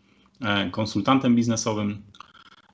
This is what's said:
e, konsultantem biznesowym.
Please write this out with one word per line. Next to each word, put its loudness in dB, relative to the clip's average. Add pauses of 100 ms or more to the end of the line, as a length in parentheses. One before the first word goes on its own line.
(420)
e, 0
konsultantem 2
biznesowym. -2 (720)